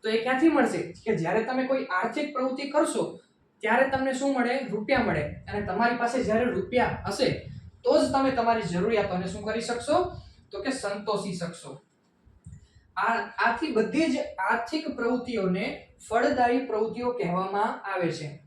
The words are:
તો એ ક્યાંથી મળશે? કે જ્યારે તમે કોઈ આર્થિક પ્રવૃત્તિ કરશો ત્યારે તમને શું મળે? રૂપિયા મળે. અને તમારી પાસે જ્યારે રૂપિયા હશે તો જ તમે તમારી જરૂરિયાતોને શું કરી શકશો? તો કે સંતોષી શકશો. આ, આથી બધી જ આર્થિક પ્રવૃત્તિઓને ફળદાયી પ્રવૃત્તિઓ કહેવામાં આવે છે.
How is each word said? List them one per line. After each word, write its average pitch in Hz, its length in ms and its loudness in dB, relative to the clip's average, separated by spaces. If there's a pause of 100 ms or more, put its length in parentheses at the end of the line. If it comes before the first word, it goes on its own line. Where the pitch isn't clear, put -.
તો 220 40 0
એ 220 100 2
ક્યાંથી 262 300 4
મળશે? 233 300 4
કે - 380 -2
જ્યારે 185 280 2
તમે 254 220 0
કોઈ 262 180 2
આર્થિક 240 480 -2
પ્રવૃત્તિ 262 380 -2
કરશો 302 340 2 (580)
ત્યારે 233 280 4
તમને 262 240 0
શું 269 200 2
મળે? 247 220 2 (140)
રૂપિયા 226 320 0
મળે. 208 200 0 (260)
અને 208 180 -4
તમારી 233 300 2
પાસે 240 260 0
જ્યારે 220 220 2
રૂપિયા 214 600 0
હશે 208 220 0 (540)
તો - 160 4
જ 262 140 4
તમે 269 180 4
તમારી 226 320 2
જરૂરિયાતોને 180 680 0
શું 202 160 -8
કરી 220 160 -2
શકશો? 247 420 0 (480)
તો 196 120 -10
કે 262 80 -2
સંતોષી 202 680 -2
શકશો. 170 360 -8 (1200)
આ, 233 180 2 (320)
આથી 240 260 0
બધી 247 340 2
જ 262 100 2 (220)
આર્થિક 233 580 -2
પ્રવૃત્તિઓને 226 680 -2 (420)
ફળદાયી 254 580 2
પ્રવૃત્તિઓ 226 460 -2
કહેવામાં 196 680 -2 (140)
આવે 175 180 0
છે. 147 160 -8 (180)